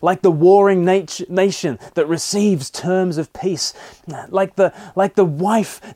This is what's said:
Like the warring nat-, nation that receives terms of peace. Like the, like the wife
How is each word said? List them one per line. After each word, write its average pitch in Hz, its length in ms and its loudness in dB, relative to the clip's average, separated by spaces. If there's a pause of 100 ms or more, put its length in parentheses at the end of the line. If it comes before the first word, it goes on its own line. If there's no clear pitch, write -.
Like 175 200 -2
the 185 100 4
warring 185 540 4
nat-, 185 440 -2
nation 180 480 -2 (180)
that 156 120 0
receives 175 640 -2
terms 180 480 -2
of 156 160 -8
peace. - 400 -6 (560)
Like 190 260 -2
the, 185 180 2 (220)
like 190 200 0
the 196 100 4
wife 185 560 -2 (140)